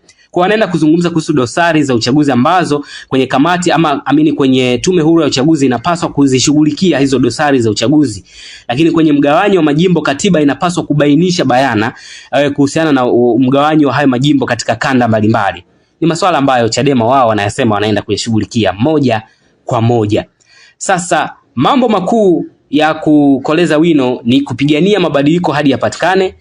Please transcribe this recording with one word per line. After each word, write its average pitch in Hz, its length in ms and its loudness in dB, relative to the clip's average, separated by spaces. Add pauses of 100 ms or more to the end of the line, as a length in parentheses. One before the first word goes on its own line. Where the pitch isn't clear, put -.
(320)
Kwa 175 100 -2
wanaenda 208 260 0
kuzungumza 170 420 0
kuhusu 160 240 -4
dosari 156 500 0
za 131 120 -2
uchaguzi 139 360 0
ambazo 147 540 0 (220)
kwenye 131 200 0
kamati 170 440 0
ama, 147 340 0
amini, 151 280 2
kwenye 127 440 0
Tume 175 240 0
Huru 165 200 2
ya 143 60 0
Uchaguzi 139 380 0
inapaswa 147 440 -2
kuzishughulikia 143 920 0
hizo 135 200 0
dosari 139 420 0
za 113 100 0
uchaguzi. 117 520 0 (440)
Lakini 151 240 0
kwenye 160 220 2
mgawanyo 160 440 2
wa 160 60 0
majimbo, 160 380 0
katiba 156 400 0
inapaswa 160 420 -2
kubainisha 147 600 0
bayana, 123 480 0 (380)
eh, 139 200 0
kuhusiana 147 400 0
na 127 140 2
u-, 120 340 2
mgawanyo 139 480 2
wa 123 60 -2
hayo 139 140 0
majimbo 131 380 0
katika 113 300 -4
kanda 127 320 0
mbalimbali. 110 560 0 (380)
Ni 165 60 0
masuala 165 300 0
ambayo 131 320 0
chadema 123 360 0
wao 131 220 2
wanayasema 107 480 -2
wanaenda 104 260 -2
kuyashughulikia 104 720 -2
moja 123 480 0 (440)
kwa 120 160 -2
moja. 110 440 0 (520)
Sasa 175 560 -2 (220)
mambo 240 340 0
makuu 190 560 0 (240)
ya 151 240 2
kukoleza 151 840 0
wino 147 460 0
ni 127 180 2
kupigania 151 580 0
mabadiliko 151 520 0
hadi 143 200 0
yapatikane, 175 680 -2